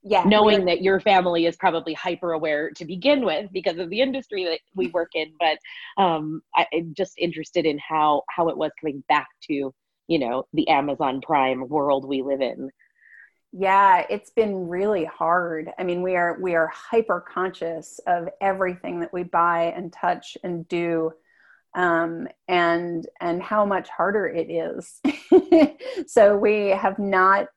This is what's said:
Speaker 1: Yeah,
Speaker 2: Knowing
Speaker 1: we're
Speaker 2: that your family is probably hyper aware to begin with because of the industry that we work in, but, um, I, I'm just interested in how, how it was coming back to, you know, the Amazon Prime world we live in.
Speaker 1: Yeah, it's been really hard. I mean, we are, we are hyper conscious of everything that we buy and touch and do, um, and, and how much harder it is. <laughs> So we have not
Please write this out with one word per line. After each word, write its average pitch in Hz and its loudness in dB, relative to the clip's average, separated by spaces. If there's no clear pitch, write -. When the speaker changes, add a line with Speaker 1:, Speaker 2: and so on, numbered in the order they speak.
Speaker 1:
Yeah, 190 2
Speaker 2:
Knowing 208 6
Speaker 1:
we're 185 0
Speaker 2:
that 175 0
your 190 2
family 180 2
is 160 -2
probably 165 -2
hyper 170 -6
aware 156 -2
to - -16
begin 226 0
with 185 -2
because 175 -4
of 175 -6
the 208 -4
industry 247 -4
that 160 -4
we 185 -2
work 170 -4
in, 156 -4
but, 156 0
um, 160 -2
I, 165 2
I'm 170 -4
just 190 -6
interested 160 -4
in 147 0
how, 151 0
how 165 0
it 139 -4
was 156 -4
coming 143 -8
back 147 0
to, 139 -4
you 165 2
know, 127 -2
the 151 0
Amazon 139 0
Prime 131 0
world 139 0
we 135 -4
live 139 -2
in. 131 -4
Speaker 1:
Yeah, 190 4
it's 208 -8
been 196 -2
really 185 -2
hard. 165 -2
I 185 -6
mean, 175 -2
we 185 -2
are, 170 0
we 185 -2
are 160 2
hyper 220 -2
conscious 175 -8
of 175 -2
everything 180 -2
that 170 -8
we 180 -6
buy 170 0
and 175 -10
touch - -6
and 170 -8
do, 170 -2
um, 165 -2
and, 175 0
and 175 -4
how 214 0
much 185 -2
harder 196 -2
it 165 -4
is. - -6
<laughs> 320 6
So 208 6
we 208 2
have 196 0
not 196 4